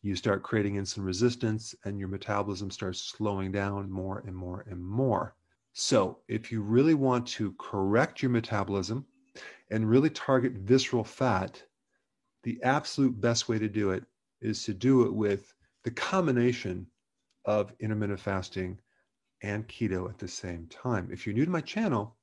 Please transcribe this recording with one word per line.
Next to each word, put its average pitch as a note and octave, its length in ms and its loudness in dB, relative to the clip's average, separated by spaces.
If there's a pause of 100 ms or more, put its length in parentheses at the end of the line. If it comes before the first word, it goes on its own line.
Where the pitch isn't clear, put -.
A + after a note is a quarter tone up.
You G2+ 160 -2
start G2 260 0
creating G2+ 340 0
insulin G2+ 280 -4
resistance A2 680 0 (100)
and G2+ 140 -6
your G2 100 -6
metabolism G2 640 -4
starts F#2 320 -6
slowing G2 500 -2
down G2+ 380 -2
more F#2+ 360 -6
and F#2 80 -10
more F2+ 360 -8
and F2 120 -10
more. G#2 520 0 (400)
So F#2+ 540 2
if A2 220 -4
you A2 120 -2
really B2+ 320 6
want B2+ 340 2
to G2+ 300 -4
correct G#2 640 2
your C3 80 2
metabolism G#2 760 -2 (680)
and A2 200 2
really C3+ 180 6
target C3 460 2
visceral A2+ 500 4
fat, G#2 580 0 (800)
the A#2 200 -4
absolute C3 580 2
best A#2 300 2
way A2 80 2
to G#2+ 100 0
do G2+ 220 0
it F#2 140 -2 (360)
is A2 240 -4
to A2 80 -4
do A#2+ 300 6
it G#2 100 4
with G2+ 400 0 (320)
the A#2+ 60 -2
combination A#2+ 960 0 (580)
of G#2 360 0
intermittent G#2+ 400 -2
fasting F#2 600 -4 (640)
and G#2 260 -4
keto F#2+ 400 -2
at G#2+ 80 -12
the F#2+ 120 -10
same E2 400 -10
time. G#2+ 440 -4
If - 140 -10
you're G#2 80 -4
new B2+ 100 2
to E3+ 60 -2
my E3+ 100 0
channel C#3 640 -2